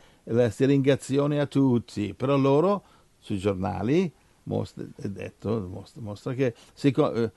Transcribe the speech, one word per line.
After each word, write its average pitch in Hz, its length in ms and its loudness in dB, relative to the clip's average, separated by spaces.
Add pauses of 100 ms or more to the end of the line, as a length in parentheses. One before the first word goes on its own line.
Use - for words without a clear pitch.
(260)
la 117 240 2
siringazione 139 880 2
a 143 60 0
tutti, 120 680 0
però 139 240 0
loro 151 460 2 (360)
sui 107 180 -6
giornali 98 720 0 (340)
most-, 104 520 -6
è - 120 -10
detto, 101 600 -6
most-, 92 300 -16
mostra 107 340 -10
che 127 200 0 (200)
si 139 180 2
co-, 123 200 2
eh, 113 260 -2